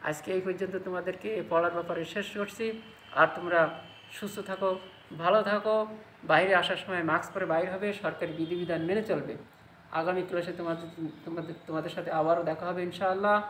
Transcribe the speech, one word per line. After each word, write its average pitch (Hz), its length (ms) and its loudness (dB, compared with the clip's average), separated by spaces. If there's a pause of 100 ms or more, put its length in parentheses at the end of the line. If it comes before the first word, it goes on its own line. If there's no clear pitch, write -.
আজকে 156 280 -4
এই 185 100 2
পর্যন্ত 185 440 -2
তোমাদেরকে 185 640 -4
পড়ার 170 220 4
ব্যাপারে 170 340 -2
শেষ 202 320 -6
করছি। 220 440 -4 (340)
আর 156 200 8
তোমরা 170 460 2 (300)
সুস্থ - 280 -8
থাকো, 190 400 -2 (380)
ভালো 180 240 6
থাকো, 208 460 2 (360)
বাইরে 170 320 6
আসার 175 220 4
সময় 175 260 -4
মাস্ক 160 300 0
পরে 190 120 -2
বাইর 165 240 2
হবে, 190 240 -2
সরকারি 160 400 -4
বিধিবিধান 165 480 -2
মেনে 196 220 0
চলবে। 160 320 -2 (560)
আগামী 175 300 0
ক্লাসে 175 360 -2
তোমাদের, 165 500 -4 (180)
তোমাদের, 165 280 -6 (140)
তোমাদের 160 220 -4
সাথে 175 220 -6
আবারও 160 320 4
দেখা 160 220 -2
হবে 180 180 -2
ইনশাআল্লাহ। 196 680 2